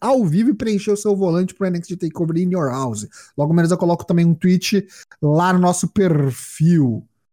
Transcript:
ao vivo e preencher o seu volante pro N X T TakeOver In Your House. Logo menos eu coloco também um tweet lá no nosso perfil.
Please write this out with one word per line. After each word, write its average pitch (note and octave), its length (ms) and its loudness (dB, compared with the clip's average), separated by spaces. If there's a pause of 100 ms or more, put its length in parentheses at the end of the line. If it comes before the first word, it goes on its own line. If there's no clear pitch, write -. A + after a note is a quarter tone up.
ao B3+ 240 2
vivo G3 260 2
e D4+ 40 2
preencher G#3+ 380 -2
o G3+ 40 0
seu G#3 200 -2
volante F#3 360 0
pro G3 140 -4
N F3+ 120 -2
X E3+ 100 -12
T F3 80 -8
TakeOver E3+ 420 -4
In F3+ 140 0
Your D#3 180 0
House. A#2+ 380 -6 (280)
Logo D3 160 0
menos E3+ 200 2
eu F3+ 60 0
coloco E3+ 280 -2
também E3+ 180 2
um E3+ 100 4
tweet F#3 520 0 (340)
lá D#3+ 320 2
no F3+ 60 4
nosso F3+ 300 0
perfil. D3+ 1160 0 (280)